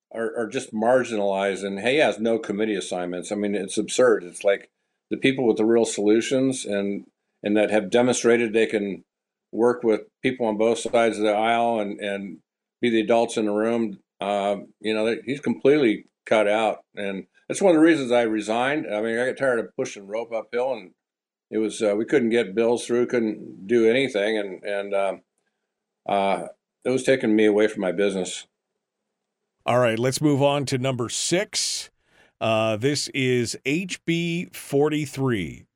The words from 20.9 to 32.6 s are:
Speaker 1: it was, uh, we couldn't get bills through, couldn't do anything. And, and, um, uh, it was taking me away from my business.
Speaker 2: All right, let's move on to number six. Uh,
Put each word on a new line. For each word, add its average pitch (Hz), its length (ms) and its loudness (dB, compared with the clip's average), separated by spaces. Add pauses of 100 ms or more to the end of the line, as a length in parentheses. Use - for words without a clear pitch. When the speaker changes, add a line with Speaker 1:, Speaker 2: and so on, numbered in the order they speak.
Speaker 1:
it 107 100 -2
was, 110 220 -2
uh, 104 160 2
we 113 60 0
couldn't 117 280 2
get 110 220 0
bills 113 320 0
through, 120 220 0
couldn't 110 580 -4
do 113 240 4
anything. 110 480 0
And, 98 280 -6
and, 101 280 -4
um, 196 280 0 (840)
uh, 98 420 0 (360)
it 123 60 -2
was 131 140 0
taking 127 300 2
me 107 120 4
away 107 240 4
from 107 100 -10
my 92 140 -2
business. 95 520 -2 (1200)
Speaker 2:
All 117 140 2
right, 113 220 2
let's 131 220 -2
move 143 200 2
on 143 240 2
to 131 140 -2
number 123 280 -4
six. - 840 -4 (480)
Uh, 110 380 0